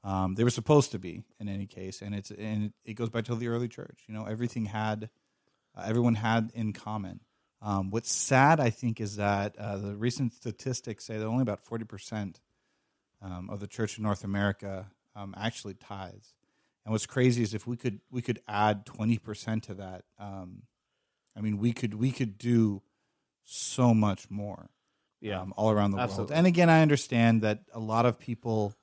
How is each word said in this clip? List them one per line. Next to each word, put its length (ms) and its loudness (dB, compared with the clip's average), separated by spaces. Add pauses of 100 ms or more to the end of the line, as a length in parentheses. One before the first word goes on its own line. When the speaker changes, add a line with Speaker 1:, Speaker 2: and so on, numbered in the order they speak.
Speaker 1:
Um, 320 -2
they 80 2
were 60 4
supposed 420 4
to 80 -8
be 240 -12 (160)
in 80 -8
any 180 -6
case, 340 -12
and 140 -8
it's, 160 -8
and 420 -4 (120)
it 100 -10
goes 160 -4
back 140 -2
to 100 -4
the 140 -4
early 180 -2
church. 400 -14
You 80 -14
know, 100 -10
everything 420 -4
had, 440 -4 (680)
uh, 80 -14
everyone 300 4
had 400 0
in 180 -4
common. 480 -10 (400)
Um, 300 -2
what's 220 -2
sad, 480 6
I 100 4
think, 300 -4
is 160 -6
that, 420 0
uh, 200 -6
the 180 -6
recent 380 -2
statistics 720 -8
say 140 -8
that 80 -4
only 160 0
about 180 -2
forty 240 -8
percent, 560 -8 (800)
um, 300 -12
of 80 -10
the 80 -10
church 320 -6
in 60 -6
North 180 0
America, 640 -2 (300)
um, 200 -14
actually 380 -8
tithes. 600 -16 (500)
And 80 -4
what's 140 0
crazy 360 4
is 100 -2
if 140 -8
we 100 -6
could, 240 -6 (120)
we 100 -6
could 240 -4
add 400 2
twenty 320 -2
percent 460 -6
to 100 -12
that. 300 -14 (160)
Um, 420 -14 (760)
I 40 -10
mean, 180 0
we 140 2
could, 220 -4
we 180 0
could 260 -4
do 440 4 (640)
so 460 4
much 340 2
more, 420 -10 (500)
Speaker 2:
Yeah. 200 -6
Speaker 1:
um, 160 -10
all 140 4
around 220 4
the 60 -2
Speaker 2:
Absolutely. 340 -4
Speaker 1:
world. 60 2
And 100 6
again, 200 6
I 140 10
understand 600 4
that 180 0 (120)
a 60 -12
lot 260 2
of 140 4
people 640 -2